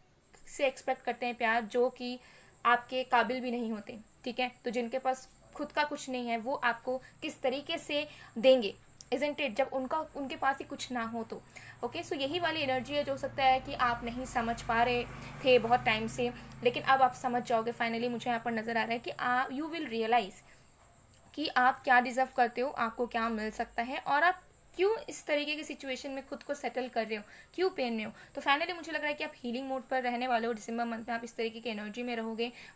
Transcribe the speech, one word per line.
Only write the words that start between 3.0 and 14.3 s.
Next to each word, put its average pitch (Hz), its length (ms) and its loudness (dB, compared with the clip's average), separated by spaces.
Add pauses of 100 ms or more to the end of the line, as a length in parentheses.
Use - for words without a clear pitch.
काबिल 247 360 4
भी 247 100 -2
नहीं 233 220 -2
होते, 208 260 -10 (260)
ठीक 247 160 -2
है। 247 120 0 (120)
तो 247 60 -2
जिनके 233 280 -2
पास 262 300 -2 (260)
खुद 294 180 -6
का 302 120 2
कुछ 294 240 -4
नहीं 247 200 -4
है, 233 80 0
वो 233 180 -2
आपको 247 440 0 (240)
किस - 200 -6
तरीके 285 360 -2
से 294 300 -2 (300)
देंगे, 254 360 8 (380)
isn't 285 280 0
it? 254 160 -2
जब 269 160 2
उनका, 262 260 -2
उनके 302 380 -6
पास 269 220 2
ही 302 60 -8
कुछ - 280 -8
ना 233 100 -2
हो 226 220 -4
तो। - 180 -10 (420)
Okay, 311 180 -4
so 320 100 -6
यही 285 280 -2
वाली 320 200 0
एनर्जी 262 340 0
है, 285 100 2
जो 269 80 -2
हो 277 60 -4
सकता 269 260 -2
है 262 160 6
कि - 140 -8
आप 240 300 0
नहीं 247 220 -6
समझ 233 360 -2